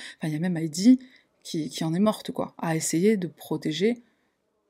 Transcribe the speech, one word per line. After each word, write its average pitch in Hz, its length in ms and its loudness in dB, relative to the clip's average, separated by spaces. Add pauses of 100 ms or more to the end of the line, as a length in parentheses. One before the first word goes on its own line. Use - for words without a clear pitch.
(180)
Enfin, 165 100 -6
il 151 60 -2
y - 20 -2
a 151 40 -2
même 175 160 0
Heidi 170 440 4 (420)
qui, - 280 -6
qui - 140 -6
en 160 120 -2
est 180 40 0
morte, 214 320 0
quoi, - 280 -8
à 165 160 -2
essayer 175 420 2
de 180 100 -4
protéger, 160 760 -4 (680)